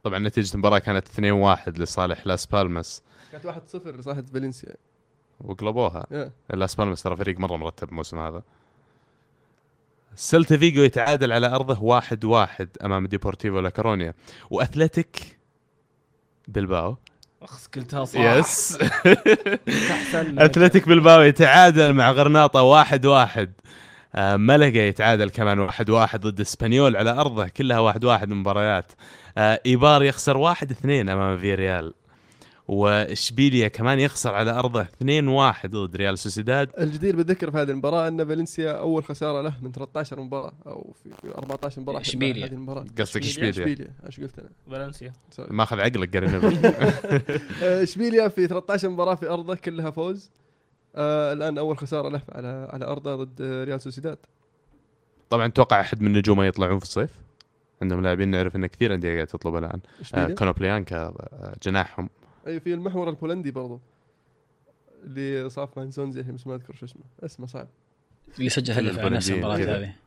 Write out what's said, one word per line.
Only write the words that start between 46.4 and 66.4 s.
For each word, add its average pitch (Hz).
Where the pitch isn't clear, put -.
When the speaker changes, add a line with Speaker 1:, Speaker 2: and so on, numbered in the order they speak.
Speaker 2:
آه، 185
إشبيليا 220
في 185
ثلاثة 180
عشر 190
مباراة 180
في 165
أرضه 170
كلها 165
فوز. 180
آه، 147
الآن 147
أول 151
خسارة 143
له 143
على، 131
على 131
أرضه 139
ضد 131
ريال 131
سوسيداد. 139
Speaker 1:
طبعًا 117
أتوقع 117
أحد 107
من 104
نجومه 101
يطلعون 92
في -
الصيف. 110
عندهم 92
لاعبين 92
نعرف 92
إن 92
كثير 107
أندية 85
قاعدة 82
تطلب 82
الآن. 85
Speaker 2:
إشبيليا؟ -
Speaker 1:
آه، 175
كونوبليانكا، 92
آه، 90
جناحهم. 92
Speaker 2:
أي، 165
في 175
المحور 180
البولندي 160
برضو. 123
اللي 135
صاف 139
مع 135
نزونزي 135
الحين، 127
بس 127